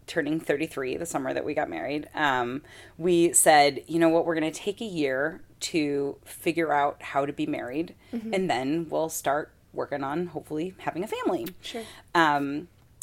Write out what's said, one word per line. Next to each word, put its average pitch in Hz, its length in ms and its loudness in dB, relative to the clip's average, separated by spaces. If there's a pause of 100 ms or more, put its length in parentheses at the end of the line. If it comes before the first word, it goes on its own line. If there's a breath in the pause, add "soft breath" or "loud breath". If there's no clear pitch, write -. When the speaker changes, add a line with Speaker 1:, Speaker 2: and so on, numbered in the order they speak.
Speaker 1:
turning 156 320 -2
thirty-three 143 580 -2
the 170 80 -6
summer 139 280 -4
that 139 100 -2
we 147 100 -4
got 151 160 -2
married. 131 460 -6
Um, 131 460 0 (360 loud breath)
we 170 360 4
said, 147 540 6
"You 165 120 0
know 165 100 6
what, 165 160 4
we're 165 100 0
gonna 156 160 0
take 202 280 -6
a 240 60 -6
year 151 560 -2 (300)
to 143 520 0
figure 165 480 -2
out 147 300 2
how 143 240 0
to 143 80 -6
be 151 120 -2
married, 143 480 -4 (200 loud breath)
Speaker 2:
Mm-hmm. 220 200 -6
Speaker 1:
and 190 160 0
then 139 400 0
we'll 156 200 0
start 147 420 -2 (220)
working 139 300 -4
on 156 240 -2
hopefully 156 520 -6
having - 240 -4
a 220 40 -6
family." 370 400 -2 (140)
Speaker 2:
Sure. 226 220 -10 (320 loud breath)
Speaker 1:
Um, 147 540 2 (340)